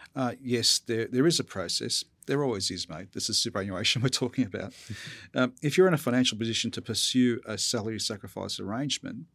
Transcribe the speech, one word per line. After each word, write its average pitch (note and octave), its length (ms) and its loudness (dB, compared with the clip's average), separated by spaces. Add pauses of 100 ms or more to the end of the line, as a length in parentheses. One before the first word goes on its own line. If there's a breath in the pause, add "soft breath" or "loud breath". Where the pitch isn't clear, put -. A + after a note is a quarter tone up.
(160 loud breath)
Uh, B2+ 160 -2 (100)
yes, A#2+ 380 2
there, A2+ 260 -2
there C3 220 4
is E3+ 100 4
a - 60 0
process. - 640 -4 (220)
There C#3 180 0
always G#2 260 -2
is, F2+ 160 -6
mate. E2+ 240 -12
This - 180 -4
is G#2+ 80 2
superannuation G2+ 640 0
<laughs> - 0 -
we're B2+ 60 4
talking B2 380 0
about. G2+ 280 -8 (640 loud breath)
Um, B2+ 260 2
if D3 160 0
you're F#3 120 10
in F3 40 4
a D3+ 40 6
financial B2 400 2
position A2+ 340 -2
to - 100 -6
pursue A#2+ 640 2
a G#2+ 120 -6
salary A2 420 -2
sacrifice G2 580 -6
arrangement, A2+ 760 -6